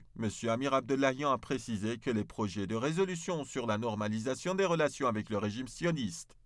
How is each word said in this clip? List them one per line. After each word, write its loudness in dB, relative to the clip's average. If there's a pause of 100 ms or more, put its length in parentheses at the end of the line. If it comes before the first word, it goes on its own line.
(160)
Monsieur -2
Amir 0
Abdollahian 2
a 2
précisé -2
que -2
les 2
projets -2
de -2
résolution 0
sur -4
la 2
normalisation 0
des 4
relations 2
avec 0
le 0
régime -2
sioniste, -2